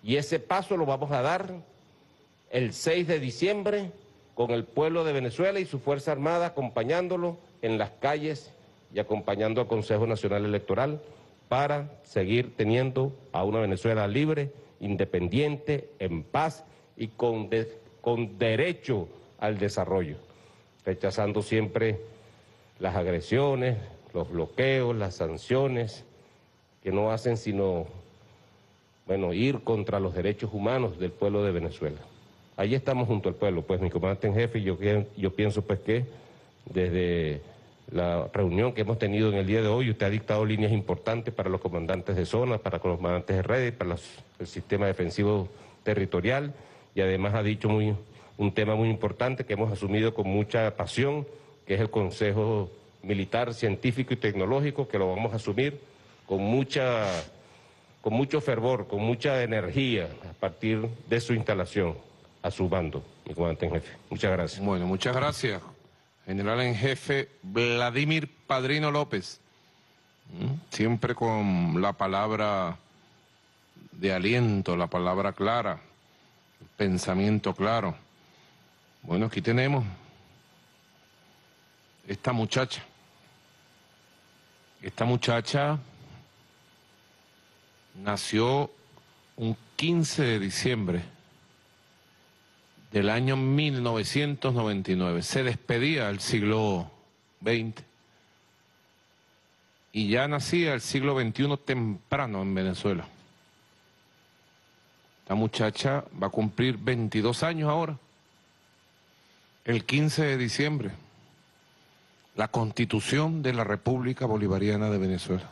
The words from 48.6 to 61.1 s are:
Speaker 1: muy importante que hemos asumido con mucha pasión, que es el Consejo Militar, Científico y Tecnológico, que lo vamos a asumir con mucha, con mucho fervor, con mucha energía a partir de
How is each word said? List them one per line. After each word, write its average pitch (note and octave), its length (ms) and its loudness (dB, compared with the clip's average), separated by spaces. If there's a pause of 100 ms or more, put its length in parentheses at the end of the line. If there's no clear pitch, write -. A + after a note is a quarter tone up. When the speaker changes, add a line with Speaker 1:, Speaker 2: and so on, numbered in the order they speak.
Speaker 1:
muy A2 140 4
importante A#2+ 560 -2
que G#2+ 100 -2
hemos G#2+ 180 0
asumido G#2+ 420 0
con G2 140 -2
mucha G#2 480 2
pasión, C#3 500 0 (400)
que G2 80 0
es G2 60 2
el G#2+ 100 2
Consejo G#2 800 0 (320)
Militar, G#2 500 0
Científico A#2+ 600 0
y - 20 -2
Tecnológico, B2+ 680 0
que G#2 120 -2
lo F#2+ 120 2
vamos G#2+ 220 -2
a A2+ 40 -4
asumir B2 440 -2 (460)
con F#2+ 140 0
mucha, B2 640 2 (920)
con A2 140 -2
mucho C#3 260 2
fervor, A#2+ 460 0
con G2+ 140 -2
mucha A#2+ 420 2
energía A2 680 0 (200)
a E2 40 -14
partir A2 560 -2 (200)
de A#2 120 2